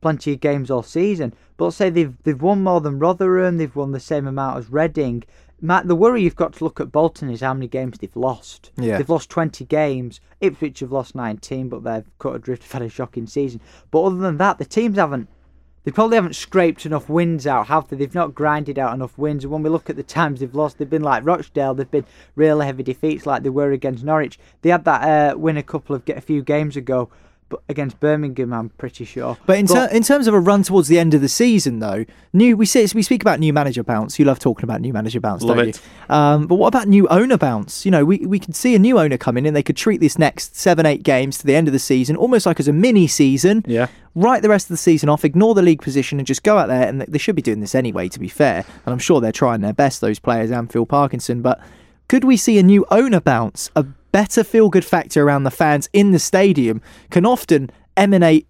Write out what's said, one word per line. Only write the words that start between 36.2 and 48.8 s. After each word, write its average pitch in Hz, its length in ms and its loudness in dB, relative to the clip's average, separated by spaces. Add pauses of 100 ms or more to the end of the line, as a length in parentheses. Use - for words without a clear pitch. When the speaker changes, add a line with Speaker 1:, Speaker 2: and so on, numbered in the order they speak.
Speaker 2:
but 175 80 2
what 202 140 2
about 226 180 0
new 202 220 6
owner 220 280 4
bounce? 117 480 -4
You 196 60 2
know, 160 140 4
we, 180 140 2
we 190 200 -2
could 170 160 -10
see 247 220 2
a - 20 6
new 226 220 6
owner 143 180 0
come 120 180 -2
in, 135 100 0
and 151 100 0
they 143 80 0
could - 120 -2
treat 214 220 0
this 151 180 2
next - 380 -2
seven, 165 320 2
eight 147 160 0
games 135 360 0
to - 80 -6
the 139 100 4
end 160 100 2
of 143 60 0
the 135 80 2
season 127 340 0
almost 233 320 2
like 165 140 0
as 139 80 0
a 147 40 2
mini 190 360 4
season. 147 580 2
Speaker 3:
Yeah. 120 220 0 (260)
Speaker 2:
Write 226 280 2
the 214 60 2
rest 208 180 2
of - 40 -10
the 170 60 -6
season 160 320 0
off, 151 160 0
ignore 196 320 4
the 196 60 4
league 165 200 4
position, 139 380 -4
and 131 80 -8
just 135 160 -4
go 214 120 4
out 160 120 2
there. 127 180 2
And 127 140 -4
they 147 180 -6
should 202 160 -2
be 156 80 -4
doing 107 160 -2
this 104 160 -10
anyway, 104 360 -2
to - 100 -14
be 90 80 -8
fair. 104 360 0 (220)